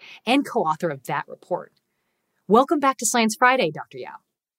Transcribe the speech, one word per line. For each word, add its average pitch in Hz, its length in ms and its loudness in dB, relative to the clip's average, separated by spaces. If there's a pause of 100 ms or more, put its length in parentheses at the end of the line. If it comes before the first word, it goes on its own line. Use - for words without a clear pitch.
(260)
and 277 220 0
co-author 160 420 -2
of 135 160 -8
that 147 220 -6
report. - 460 -10 (720)
Welcome 277 320 4
back 269 180 2
to 247 80 -8
Science 226 320 0
Friday, 254 320 4
Doctor 143 280 -12
Yao. 101 180 -14 (440)